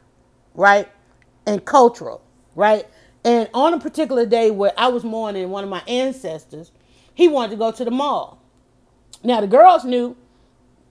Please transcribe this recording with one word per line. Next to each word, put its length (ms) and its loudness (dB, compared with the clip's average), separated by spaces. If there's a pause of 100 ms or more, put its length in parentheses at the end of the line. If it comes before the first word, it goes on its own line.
(540)
right? 340 4 (560)
And 200 -4
cultural, 580 2 (320)
right? 320 0 (380)
And 280 0
on 220 0
a 60 -4
particular 440 -4
day 260 2
where 280 -2
I 100 2
was 160 -4
mourning 460 -8
one 140 -8
of 60 -12
my 160 -10
ancestors, 840 -8 (420)
he 160 2
wanted 220 -4
to 60 -12
go 160 -2
to 120 -8
the 60 -4
mall. 480 -4 (840)
Now, 180 0
the 60 -2
girls 380 6
knew, 320 -4 (760)